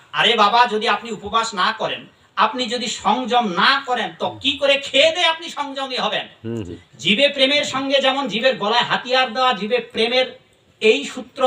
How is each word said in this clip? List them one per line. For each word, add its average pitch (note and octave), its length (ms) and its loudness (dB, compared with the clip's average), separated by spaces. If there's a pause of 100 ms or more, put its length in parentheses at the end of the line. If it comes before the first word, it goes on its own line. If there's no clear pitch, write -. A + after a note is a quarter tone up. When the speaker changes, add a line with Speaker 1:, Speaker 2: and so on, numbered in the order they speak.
(180)
Speaker 1:
আরে G3+ 140 2 (100)
বাবা, A3 180 4 (140)
যদি G#3+ 200 -2
আপনি G#3+ 140 -6 (100)
উপবাস G3+ 300 -2 (120)
না F#3+ 80 2 (120)
করেন, C#3 220 -6 (420)
আপনি B3+ 180 -2 (120)
যদি A#3+ 140 -4 (140)
সংযম A#3+ 420 2 (160)
না A#3+ 100 4 (160)
করেন, A#3 220 -2 (120)
তো A3 60 -2 (160)
কি C#4 180 0
করে C#4 140 4 (120)
খেয়ে D4+ 280 4
দিয়ে E4+ 200 0
আপনি E4 120 -14 (120)
সংযমী C4+ 460 -6
হবেন? E3 220 -4 (180)
Speaker 2:
হুম, A2+ 220 -6
হুম। E2+ 100 -12 (260)
Speaker 1:
জীবে G#3+ 320 4
প্রেমের C#4+ 380 2
সঙ্গে C4+ 240 0 (100)
যেমন C4+ 260 0
জীবের A3+ 300 2
গলায় A3+ 280 2
হাতিয়ার B3 440 0
দেওয়া, B3+ 260 2
জীবে G#3+ 180 -2 (140)
প্রেমের B3 340 0 (560)
এই A3+ 180 6 (120)
সূত্র - 340 -10